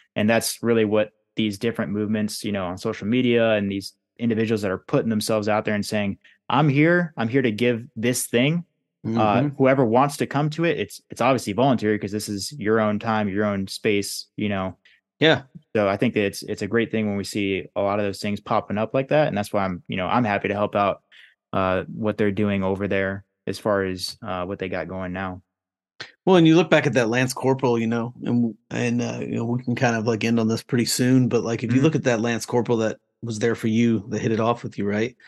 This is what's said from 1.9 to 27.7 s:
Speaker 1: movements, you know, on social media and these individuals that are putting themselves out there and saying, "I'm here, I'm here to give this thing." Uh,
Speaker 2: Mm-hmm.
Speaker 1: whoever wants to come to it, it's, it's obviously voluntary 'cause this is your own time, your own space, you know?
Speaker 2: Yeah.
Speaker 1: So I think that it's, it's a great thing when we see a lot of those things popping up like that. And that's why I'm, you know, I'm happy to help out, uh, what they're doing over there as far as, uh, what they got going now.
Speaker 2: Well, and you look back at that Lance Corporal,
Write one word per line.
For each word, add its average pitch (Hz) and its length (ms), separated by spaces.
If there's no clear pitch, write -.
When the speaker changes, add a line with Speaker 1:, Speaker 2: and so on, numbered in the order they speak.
Speaker 1:
movements, 107 500
you 110 80
know, 98 140
on 90 120
social 101 300
media 120 460
and 101 180
these 98 220
individuals 113 420
that 101 100
are 92 60
putting 123 320
themselves 107 380
out 107 160
there 110 100
and 101 120
saying, 101 320
"I'm 147 180
here, 160 480
I'm 113 140
here 135 120
to 120 100
give 117 440
this 120 320
thing." 165 380
Uh, 110 380
Speaker 2:
Mm-hmm. 143 140
Speaker 1:
whoever 131 260
wants 123 320
to 131 100
come 147 260
to 165 120
it, 170 160
it's, - 300
it's - 100
obviously 120 320
voluntary 110 480
'cause 101 140
this 107 160
is 101 240
your 110 260
own 107 200
time, 107 280
your 98 160
own 101 240
space, - 600
you 107 100
know? 95 300
Speaker 2:
Yeah. 156 220
Speaker 1:
So 104 140
I 98 80
think 113 160
that 107 100
it's, 98 200
it's - 180
a 104 80
great 113 200
thing 110 180
when 101 100
we 98 80
see 98 400
a 98 60
lot 101 180
of 104 60
those 98 160
things 104 180
popping 107 380
up 110 160
like 135 160
that. 147 180
And 101 100
that's 104 140
why 101 140
I'm, 92 240
you 113 80
know, 90 100
I'm 113 160
happy 101 240
to 98 60
help 101 200
out, 101 300
uh, 92 320
what 107 240
they're 104 140
doing 101 320
over 95 240
there 98 380
as 98 140
far 101 240
as, 92 420
uh, 92 200
what 95 140
they 95 100
got 87 180
going 92 240
now. 92 300
Speaker 2:
Well, 185 120
and 165 100
you 160 80
look 165 140
back 151 180
at 127 60
that 117 160
Lance 127 240
Corporal, 131 440